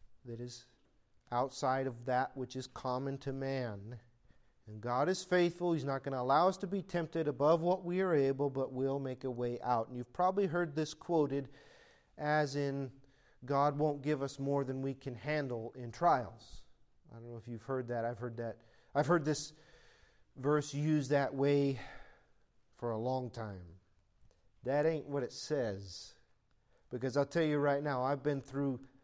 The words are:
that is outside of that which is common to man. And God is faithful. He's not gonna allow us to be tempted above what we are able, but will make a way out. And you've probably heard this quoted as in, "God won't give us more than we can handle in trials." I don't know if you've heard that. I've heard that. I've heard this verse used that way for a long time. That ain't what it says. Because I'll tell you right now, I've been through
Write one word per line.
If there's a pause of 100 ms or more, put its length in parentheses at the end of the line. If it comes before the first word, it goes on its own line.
(260)
that
is (680)
outside
of
that
which
is
common
to
man. (680)
And
God
is
faithful.
He's
not
gonna
allow
us
to
be
tempted
above
what
we
are
able,
but
will
make
a
way
out.
And
you've
probably
heard
this
quoted (680)
as
in, (520)
"God
won't
give
us
more
than
we
can
handle
in
trials." (480)
I
don't
know
if
you've
heard
that.
I've
heard
that. (360)
I've
heard
this (840)
verse
used
that
way (1000)
for
a
long
time. (840)
That
ain't
what
it
says. (760)
Because
I'll
tell
you
right
now,
I've
been
through (240)